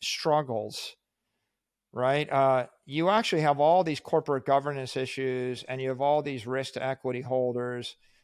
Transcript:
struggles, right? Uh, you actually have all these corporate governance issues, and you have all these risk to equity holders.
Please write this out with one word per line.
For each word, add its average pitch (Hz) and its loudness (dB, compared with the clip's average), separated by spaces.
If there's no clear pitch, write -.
struggles, 131 -2
right? 139 0
Uh, 135 4
you 156 -2
actually 196 2
have 143 4
all 170 6
these 156 -4
corporate 147 0
governance 139 0
issues, 127 -4
and 131 -6
you 131 -4
have 127 -2
all 147 2
these 135 -6
risk 127 -4
to - -6
equity 127 -4
holders. 123 -2